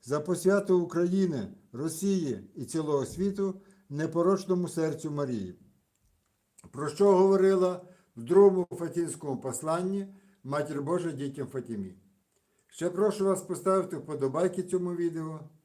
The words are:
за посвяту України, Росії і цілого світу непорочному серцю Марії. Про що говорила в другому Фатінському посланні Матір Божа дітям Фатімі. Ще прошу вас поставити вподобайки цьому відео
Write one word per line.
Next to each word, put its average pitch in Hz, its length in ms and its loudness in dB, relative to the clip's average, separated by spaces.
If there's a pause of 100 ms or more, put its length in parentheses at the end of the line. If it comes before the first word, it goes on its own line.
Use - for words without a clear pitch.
за 143 180 -2
посвяту 185 600 2
України, 170 680 0 (240)
Росії 156 800 -2
і 135 100 -8
цілого 147 420 0
світу 196 540 -4 (280)
непорочному 175 800 0
серцю 156 420 -2
Марії. 123 440 -4 (1160)
Про 143 180 -6
що 196 280 6
говорила 185 680 4 (300)
в 117 60 -12
другому 185 480 6
Фатінському 165 720 -6
посланні 175 680 -4 (380)
Матір 143 380 -4
Божа 170 280 -2
дітям 139 360 -8
Фатімі. 104 480 -8 (720)
Ще 170 240 -4
прошу 196 340 0
вас 190 180 2
поставити 190 540 0
вподобайки 151 680 -2
цьому 180 320 -2
відео 160 460 -4 (240)